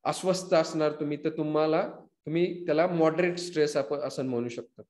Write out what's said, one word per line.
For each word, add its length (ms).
अस्वस्थ 480
असणार 380
तुम्ही, 320
तर 60
तुम्हाला, 600
तुम्ही 600
त्याला 220
moderate 500
stress 400
आपण 220
असं 260
म्हणू 240
शकता. 400